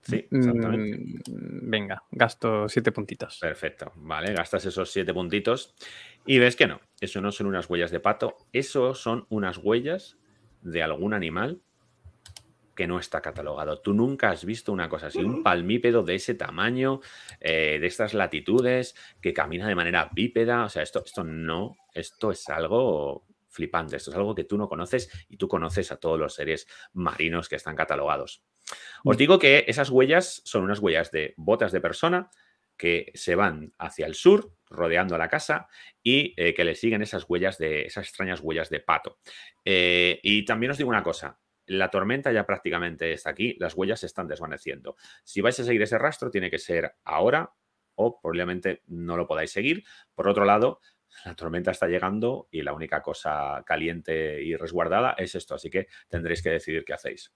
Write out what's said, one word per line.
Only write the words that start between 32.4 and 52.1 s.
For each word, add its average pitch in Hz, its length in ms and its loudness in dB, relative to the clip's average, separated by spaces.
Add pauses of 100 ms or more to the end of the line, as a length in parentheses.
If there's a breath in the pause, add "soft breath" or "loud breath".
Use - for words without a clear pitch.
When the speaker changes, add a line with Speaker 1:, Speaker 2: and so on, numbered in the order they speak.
Speaker 1:
que 85 380 0
se - 180 -2
van 82 460 0
hacia 82 260 -6
el 80 80 -6
sur, - 380 8 (180)
rodeando 85 480 2
la 82 120 0
casa, 151 380 -2 (360 loud breath)
y, 135 340 2
eh, 85 160 4
que 87 120 2
le 82 100 0
siguen 110 260 0
esas 101 260 -6
huellas 90 300 0
de, 78 280 -2
esas - 220 -10
extrañas 92 340 -6
huellas 80 280 -4
de 73 120 -4
pato. - 360 -2 (480 loud breath)
Eh, 87 560 4
y 104 240 2
también 117 280 0
os 139 40 -6
digo 139 120 0
una 107 120 2
cosa, 82 380 -6 (260)
la 95 240 0
tormenta 120 420 0
ya 104 140 2
prácticamente 85 680 -4
está 78 180 -8
aquí, 110 280 -2
las 87 140 -4
huellas 98 280 -2
se 95 40 -8
están 87 220 -8
desvaneciendo. 73 680 -10 (280 loud breath)
Si - 180 -6
vais 123 180 0
a 127 40 -4
seguir 117 180 2
ese 107 160 0
rastro, 127 320 -2
tiene 92 220 -2
que - 80 -4
ser 82 340 -2 (120)
ahora 107 460 2 (440)
o 117 260 0
probablemente 90 640 -4
no 85 300 -6
lo 85 100 -2
podáis 78 240 -2
seguir. 139 320 -2 (320 loud breath)
Por - 140 0
otro 101 160 4
lado, 107 340 4 (460 soft breath)
la 85 100 -12
tormenta 87 360 -2
está 90 160 0
llegando 101 640 0